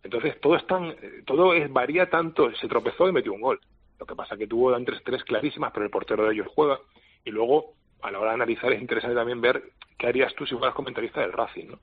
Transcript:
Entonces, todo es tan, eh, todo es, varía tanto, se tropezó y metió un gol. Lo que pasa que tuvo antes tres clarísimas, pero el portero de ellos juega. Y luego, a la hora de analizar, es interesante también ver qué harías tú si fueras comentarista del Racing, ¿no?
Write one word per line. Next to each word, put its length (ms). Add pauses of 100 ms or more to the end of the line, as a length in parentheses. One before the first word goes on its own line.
Entonces, 360
todo 160
es 120
tan, 220
eh, 360
todo 300
es, 180
varía 340
tanto, 480
se 120
tropezó 420
y 20
metió 220
un 80
gol. 180 (400)
Lo 80
que 80
pasa 200
que 120
tuvo 260
antes 300
tres 200
clarísimas, 480
pero 140
el 60
portero 340
de 80
ellos 220
juega. 240 (440)
Y 60
luego, 460 (260)
a 80
la 100
hora 120
de 40
analizar, 380
es 80
interesante 340
también 260
ver 320 (260)
qué 80
harías 260
tú 140
si 80
fueras 180
comentarista 480
del 100
Racing, 360
¿no? 160